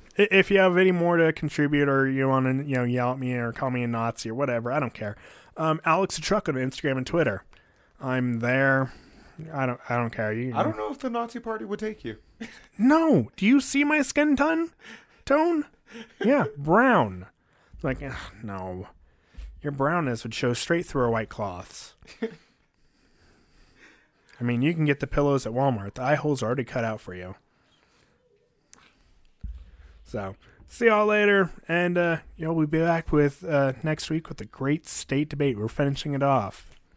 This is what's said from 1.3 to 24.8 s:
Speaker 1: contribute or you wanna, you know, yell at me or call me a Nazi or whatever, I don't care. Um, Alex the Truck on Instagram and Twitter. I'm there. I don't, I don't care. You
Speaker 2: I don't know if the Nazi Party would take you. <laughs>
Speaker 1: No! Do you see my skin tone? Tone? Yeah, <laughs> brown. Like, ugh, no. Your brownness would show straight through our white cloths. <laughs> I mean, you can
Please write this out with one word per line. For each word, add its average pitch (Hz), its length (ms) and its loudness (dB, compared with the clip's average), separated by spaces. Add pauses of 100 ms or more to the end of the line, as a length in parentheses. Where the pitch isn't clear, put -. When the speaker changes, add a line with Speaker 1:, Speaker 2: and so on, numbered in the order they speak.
Speaker 1:
contribute 147 560 0
or 135 200 2
you 135 200 0
wanna, 131 340 2
you 143 140 -2
know, 123 80 2
yell 123 280 0
at 135 60 -6
me 127 140 -4
or 120 200 -2
call 131 180 -4
me 123 120 -2
a 120 60 -2
Nazi 117 420 -4
or 113 40 -6
whatever, 120 360 -2
I 139 100 0
don't 127 140 -4
care. 104 220 -8 (400)
Um, 160 280 0
Alex 180 320 0
the 160 60 -8
Truck - 260 0
on 151 60 -2
Instagram 131 420 -2
and 127 100 -4
Twitter. 127 380 0 (560)
I'm 123 400 -2
there. 135 520 2 (600)
I 139 140 -2
don't, 123 220 -4
I 120 80 0
don't 120 140 0
care. 107 220 -4
You 120 220 -4
Speaker 2:
I 143 80 0
don't 320 140 -2
know 427 160 -6
if - 80 -12
the 262 100 -4
Nazi 233 300 -6
Party 226 240 -8
would 208 160 -8
take 214 240 -8
you. 107 140 -8 (220)
<laughs> 226 80 -12 (300)
Speaker 1:
No! 269 580 6
Do - 80 -2
you 262 160 6
see 277 240 0
my 302 180 2
skin 294 340 2
tone? 320 340 0 (560)
Tone? 311 400 2 (580)
Yeah, 254 260 4
<laughs> - 60 -18
brown. 147 720 4 (560)
Like, 131 200 -4
ugh, 131 140 -10 (260)
no. 95 460 -10 (720)
Your 147 120 -6
brownness 139 520 -2
would 110 100 -8
show 123 200 0
straight 170 320 0
through 135 160 -2
our 120 80 2
white 113 180 -2
cloths. - 680 -10
<laughs> - 60 -20 (2250)
I 120 40 -4
mean, 120 180 0
you 160 120 2
can 160 120 0